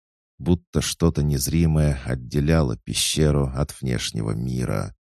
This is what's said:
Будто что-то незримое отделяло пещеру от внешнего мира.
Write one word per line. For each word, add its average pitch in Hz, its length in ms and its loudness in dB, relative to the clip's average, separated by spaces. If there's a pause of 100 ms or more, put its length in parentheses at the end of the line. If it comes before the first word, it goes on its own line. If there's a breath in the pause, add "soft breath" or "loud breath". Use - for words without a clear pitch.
(400)
Будто 80 420 0
что-то 76 420 0
незримое 76 840 2
отделяло 65 720 0
пещеру 71 760 0
от 71 240 -4
внешнего 55 520 -4
мира. 55 640 -4 (240)